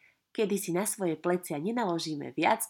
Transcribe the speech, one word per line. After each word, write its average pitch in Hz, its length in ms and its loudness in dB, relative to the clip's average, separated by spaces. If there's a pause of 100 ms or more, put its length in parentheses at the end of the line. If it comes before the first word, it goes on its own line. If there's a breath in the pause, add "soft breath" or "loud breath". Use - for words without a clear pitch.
(360 soft breath)
kedy 202 240 2
si 170 160 -2
na 180 80 2
svoje 185 320 -2
plecia 180 400 0
nenaložíme 160 800 -2
viac, 190 340 2